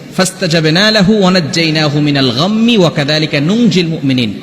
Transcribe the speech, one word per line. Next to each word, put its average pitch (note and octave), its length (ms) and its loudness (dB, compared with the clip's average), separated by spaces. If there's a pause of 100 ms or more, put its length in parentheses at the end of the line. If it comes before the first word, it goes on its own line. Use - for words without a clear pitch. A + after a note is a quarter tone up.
(180)
"ফাস্তাজাবনা F3 760 0
লাহু G#3+ 300 2
ওয়া F3+ 100 4
নাজ্জায়নাহু D#3 680 0
মিনাল C#3+ 320 0
গাম্মি G#3+ 460 0
ওয়া E3+ 120 4
কাযালিকা D3+ 500 -2
নুনজিল F#3 480 0
মুমিনিন।" C3 560 -2